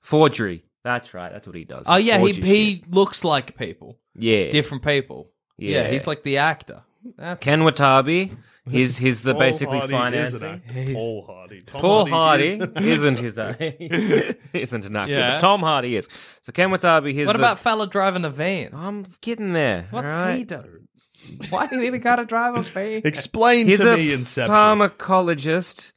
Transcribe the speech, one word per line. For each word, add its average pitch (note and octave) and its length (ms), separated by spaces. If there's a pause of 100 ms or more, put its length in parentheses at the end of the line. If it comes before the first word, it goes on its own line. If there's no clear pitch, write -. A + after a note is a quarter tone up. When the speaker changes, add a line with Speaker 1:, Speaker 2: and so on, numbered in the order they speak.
Speaker 1:
Forgery. A#2 640 (180)
That's A#2+ 320
right. F2+ 160
That's - 160
what F2+ 80
he E2 80
does. - 240
Speaker 2:
Oh, E3+ 80
yeah, G#3+ 240
he, F#3 140
Speaker 1:
Forges F3+ 120
Speaker 2:
he G#3 300
Speaker 1:
shit. E3+ 160
Speaker 2:
looks F#3+ 320
like D3 340
people. - 400 (180)
Speaker 1:
Yeah. G#2 360
Speaker 2:
Different C#3+ 320
people. C3+ 480 (260)
Yeah, G2+ 260
Speaker 1:
Yeah. C#3 80
Speaker 2:
he's C3+ 140
like D3+ 180
the C#3 160
actor. - 420 (360)
That's F3 240
Speaker 1:
Ken D3 200
Watabe. D3 720 (340)
He's, B2 280
he's A#2+ 240
the C3 100
Speaker 3:
Paul C#3+ 80
Speaker 1:
basically C3+ 400
Speaker 3:
Hardy B2 380
is B2 160
an A#2 80
Speaker 1:
financing. G2 280
Speaker 3:
actor. B2+ 120
Speaker 2:
He's C3 140
Speaker 3:
Paul A2 300
Hardy. F#2 400
Tom - 160
Speaker 1:
Paul G3 260
Speaker 3:
Hardy D#3+ 500
Speaker 1:
Hardy G3+ 320
Speaker 3:
is - 100
<laughs> D3 60
Speaker 1:
isn't B2+ 140
his, A2+ 180
<laughs> E3 1160
isn't A2+ 320
an G#2 120
actor. G#2+ 160
Speaker 2:
Yeah. B2+ 220
Speaker 1:
But D#3 40
Tom G3 220
Hardy C3+ 340
is. F#2+ 140 (320)
So - 100
Ken F#3 200
Watabe, D#3+ 420
he's D3 140
Speaker 2:
What G#3+ 60
Speaker 1:
the A3 60
Speaker 2:
about A#3 200
fella A3 280
driving F#3+ 380
a D3+ 40
van? D3+ 440
Speaker 1:
I'm G3 320 (160)
getting A3 320
there. A2 380
Speaker 2:
What's - 200
Speaker 1:
all D#3 60
right? G#3 220
Speaker 2:
he B3+ 40
do? D#3+ 180 (880)
Why A3+ 180
do C4 100
you B3 60
need B3+ 100
a B3+ 60
guy A#3+ 180
to A#3+ 80
drive A#3 300
a A#3+ 60
van? G#3+ 440
Speaker 3:
Explain A3+ 600
Speaker 1:
He's G3 120
Speaker 3:
to A3+ 140
Speaker 1:
a - 40
Speaker 3:
me, D#3 160
Inception. B2+ 400
Speaker 1:
pharmacologist. F#3 1400